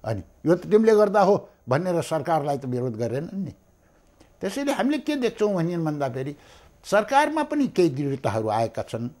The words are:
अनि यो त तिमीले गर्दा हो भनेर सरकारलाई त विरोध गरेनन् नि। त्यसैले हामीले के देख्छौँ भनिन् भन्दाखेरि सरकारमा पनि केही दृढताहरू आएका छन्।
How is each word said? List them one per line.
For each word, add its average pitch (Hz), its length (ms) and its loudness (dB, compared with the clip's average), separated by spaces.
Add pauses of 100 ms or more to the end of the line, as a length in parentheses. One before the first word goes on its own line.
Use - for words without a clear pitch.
अनि 110 180 -4 (240)
यो 170 80 4
त 175 120 -4
तिमीले 220 280 6
गर्दा 208 260 4
हो 190 280 4 (200)
भनेर 165 340 0
सरकारलाई 147 560 -2
त 135 60 -10
विरोध 123 320 -4
गरेनन् 123 380 -6
नि। 175 180 -6 (880)
त्यसैले 277 320 -2
हामीले 269 260 0
के 294 180 -2
देख्छौँ 214 380 0
भनिन् 170 300 0
भन्दाखेरि 139 520 -4 (480)
सरकारमा 294 580 2
पनि 294 240 0
केही 175 220 2
दृढताहरू 131 600 -2
आएका 110 340 -2
छन्। 117 260 -8 (120)